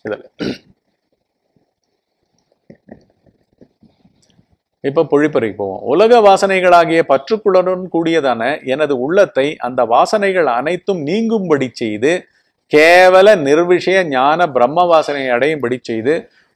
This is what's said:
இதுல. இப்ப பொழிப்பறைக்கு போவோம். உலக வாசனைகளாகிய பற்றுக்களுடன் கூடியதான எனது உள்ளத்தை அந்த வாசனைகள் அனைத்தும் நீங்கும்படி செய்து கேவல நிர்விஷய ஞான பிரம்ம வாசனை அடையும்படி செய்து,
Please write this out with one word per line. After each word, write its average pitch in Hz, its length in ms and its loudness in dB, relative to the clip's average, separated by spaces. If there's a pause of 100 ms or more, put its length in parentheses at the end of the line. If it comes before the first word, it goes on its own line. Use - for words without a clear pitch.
இதுல. 104 220 -12 (4000)
இப்ப 147 220 -2
பொழிப்பறைக்கு 143 520 -2
போவோம். 98 280 -8
உலக 214 360 2
வாசனைகளாகிய 185 840 2
பற்றுக்களுடன் 185 760 -2 (100)
கூடியதான 160 500 -2 (300)
எனது 147 260 -2
உள்ளத்தை 147 480 0 (180)
அந்த 127 200 -4
வாசனைகள் 180 680 0
அனைத்தும் 165 520 -4
நீங்கும்படி 185 680 -2
செய்து 113 420 -4 (600)
கேவல 185 600 6
நிர்விஷய 175 680 0
ஞான 151 440 0
பிரம்ம 139 380 0
வாசனை 147 440 0
அடையும்படி 127 520 -2
செய்து, 120 500 -6 (240)